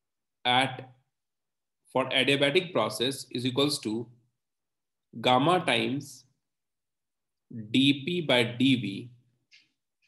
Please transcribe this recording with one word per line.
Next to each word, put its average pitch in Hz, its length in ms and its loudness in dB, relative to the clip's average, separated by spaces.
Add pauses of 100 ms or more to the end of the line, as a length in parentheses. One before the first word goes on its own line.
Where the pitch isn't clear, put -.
(460)
at, 127 460 0 (1000)
for 131 180 -2
adiabatic 139 640 0
process 120 580 -2
is 123 140 -4
equals 139 340 -2
to 117 280 -6 (1120)
gamma 139 460 4
times 123 600 -4 (1500)
D 139 340 2
P 175 160 -2
by 127 220 2
D 127 320 2
V 98 340 -6 (1000)